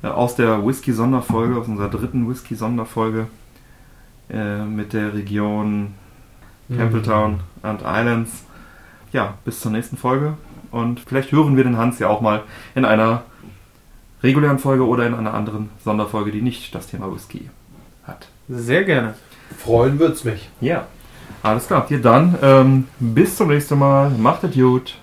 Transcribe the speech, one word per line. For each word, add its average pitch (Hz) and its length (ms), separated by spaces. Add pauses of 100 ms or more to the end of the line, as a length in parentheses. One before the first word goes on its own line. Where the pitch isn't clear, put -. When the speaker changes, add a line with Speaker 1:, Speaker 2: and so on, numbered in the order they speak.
Speaker 1:
äh, 113 60
aus 120 280
der 110 300
Whisky-Sonderfolge, 120 920
aus 113 80
unserer 101 220
dritten 117 400
Whisky-Sonderfolge, 113 960 (1000)
äh, 104 340
mit 107 300
der 104 200
Region 104 800 (760)
Speaker 2:
Mhm. 123 100
Speaker 1:
Campbelltown 107 640 (220)
and 107 200
Islands. 113 640 (680)
Ja, 101 240 (100)
bis - 140
zur 110 120
nächsten 117 260
Folge. 139 360 (380)
Und 120 300
vielleicht 135 300
hören 143 260
wir 131 60
den 123 140
Hans 120 220
ja 98 80
auch 107 140
mal 107 200 (320)
in 131 120
einer 110 380 (1000)
regulären 139 340
Folge 131 300
oder 120 180
in 120 80
einer 110 200
anderen 107 360 (140)
Sonderfolge, 107 480
die 104 100
nicht 120 320
das 87 140
Thema 95 260
Whisky - 360 (560)
hat. - 220 (220)
Speaker 2:
Sehr 123 340
gerne. 123 300 (440)
Speaker 3:
Freuen 123 420
würd's 160 240
mich. 104 260 (100)
Speaker 1:
Ja, 156 260 (580)
alles 110 240
klar. 147 220
Ja, 143 100
dann, 135 420
ähm, 135 460 (120)
bis 123 360
zum 202 140
nächsten 147 280
Mal. 139 340
Macht 127 320
es 143 120
gut. 127 480